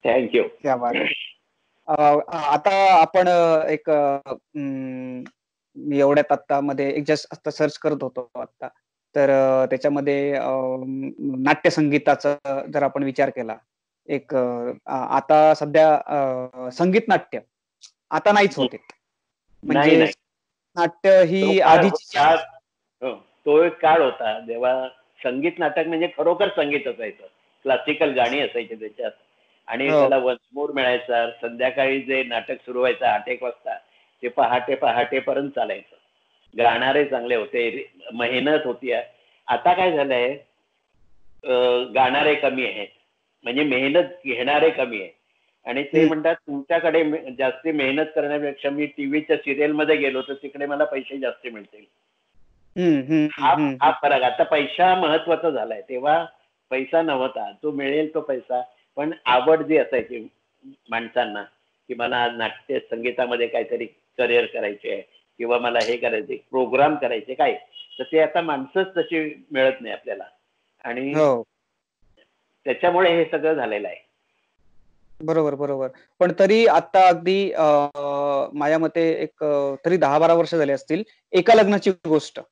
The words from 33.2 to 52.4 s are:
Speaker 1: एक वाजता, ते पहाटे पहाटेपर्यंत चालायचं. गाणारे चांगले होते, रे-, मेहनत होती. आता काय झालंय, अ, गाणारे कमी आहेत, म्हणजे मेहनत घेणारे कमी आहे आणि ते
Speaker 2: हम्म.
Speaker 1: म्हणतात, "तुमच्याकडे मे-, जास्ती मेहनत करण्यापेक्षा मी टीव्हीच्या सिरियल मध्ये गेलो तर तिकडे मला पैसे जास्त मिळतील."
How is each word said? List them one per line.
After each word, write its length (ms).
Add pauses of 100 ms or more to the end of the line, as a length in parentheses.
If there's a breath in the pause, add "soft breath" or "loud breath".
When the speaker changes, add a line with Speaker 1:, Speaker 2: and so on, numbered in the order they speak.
Speaker 1:
एक 140
वाजता, 320 (480)
ते 60
पहाटे 460
पहाटेपर्यंत 760
चालायचं. 460 (600)
गाणारे 460
चांगले 300
होते, 360
रे-, 440
मेहनत 500
होती. 280 (540)
आता 260
काय 240
झालंय, 420 (1040)
अ, 80 (420)
गाणारे 400
कमी 300
आहेत, 240 (540)
म्हणजे 220
मेहनत 400 (220)
घेणारे 440
कमी 300
आहे 100 (560)
आणि 160
ते 140
Speaker 2:
हम्म. 120
Speaker 1:
म्हणतात, 260
"तुमच्याकडे 680
मे-, 360
जास्ती 340
मेहनत 420
करण्यापेक्षा 560
मी 160
टीव्हीच्या 500
सिरियल 360
मध्ये 240
गेलो 260
तर 120
तिकडे 320
मला 180
पैसे 340
जास्त 340
मिळतील." 320 (1000)